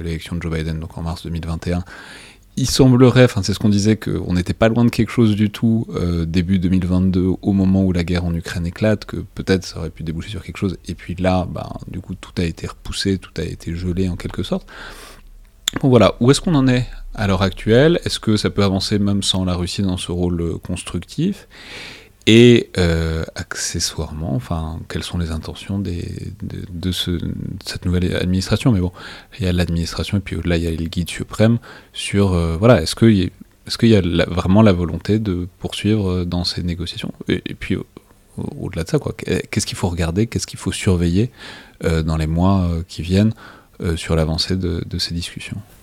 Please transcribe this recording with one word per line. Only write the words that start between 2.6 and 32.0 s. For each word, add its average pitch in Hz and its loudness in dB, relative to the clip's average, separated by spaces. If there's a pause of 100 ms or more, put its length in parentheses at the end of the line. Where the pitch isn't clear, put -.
semblerait, 127 6
enfin 104 2
c'est 101 -2
ce - -4
qu'on 107 2
disait, 104 4
qu'on 92 -4
n'était 90 0
pas 113 2
loin 113 2
de 120 4
quelque - 0
chose 110 4
du 104 2
tout, 113 0
euh, 85 0
début 90 2
deux 90 0
mille 90 2
vingt-deux, 92 2 (100)
au 101 0
moment 95 4
où 92 2
la 87 0
guerre 87 -2
en 85 -2
Ukraine 85 -6
éclate, 107 -2
que - -10
peut-être 87 -2
ça - -12
aurait 82 -6
pu - -12
déboucher 80 -6
sur 98 -10
quelque - -14
chose, 95 -2 (100)
et 90 -8
puis - -12
là, 90 0
ben, - -10 (180)
du - -10
coup 92 -12
tout - -16
a 95 0
été 82 -6
repoussé, - -4
tout - -14
a 80 -4
été 85 -8
gelé 90 -2
en 87 -4
quelque - -8
sorte. - -6 (1120)
Bon 147 2
voilà, 113 8
où 120 6
est-ce 139 4
qu'on 180 0
en 131 4
est 123 2 (300)
à 104 -2
l'heure 95 2
actuelle ? 120 4
Est-ce - -4
que 107 2
ça 101 0
peut 101 0
avancer 98 2
même 101 0
sans 92 -2
la 90 0
Russie 90 -2
dans 92 0
ce - -8
rôle, 87 0
euh, 85 -2
constructif ? - -6 (800)
Et, 117 8
euh, 80 0 (100)
accessoirement, 78 -6
enfin, 82 -4 (100)
quelles 78 -6
sont - -6
les 82 -2
intentions 80 -8
des, 90 -8 (100)
de, 92 -10 (100)
de 87 -4
ce, - -4
de 85 -2 (300)
cette - -8
nouvelle 90 2
administration ? 92 2
Mais 95 2
bon, 90 0 (460)
il 98 -2
y 92 2
a 90 2
l'administration 85 0
et 98 0
puis 90 -6
au-delà, 85 0
il 82 0
y 85 -2
a 82 0
le 80 -2
guide 82 -4
suprême - 2 (340)
sur, 101 0